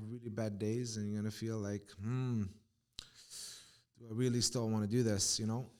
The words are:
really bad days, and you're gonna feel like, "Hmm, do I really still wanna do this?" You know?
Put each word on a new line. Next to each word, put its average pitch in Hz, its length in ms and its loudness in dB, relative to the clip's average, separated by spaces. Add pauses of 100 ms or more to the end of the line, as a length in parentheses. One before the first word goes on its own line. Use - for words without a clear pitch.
(100)
really 120 180 -8
bad 107 300 -2
days, 110 380 0
and 104 140 -2
you're 104 100 0
gonna 107 100 0
feel 113 280 -4
like, 101 320 -4 (120)
"Hmm, 120 420 0 (1500)
do 117 120 -16
I - 20 -4
really 120 280 4
still 117 280 2
wanna 110 180 2
do 120 160 4
this?" 104 360 4
You 110 80 0
know? 113 340 -2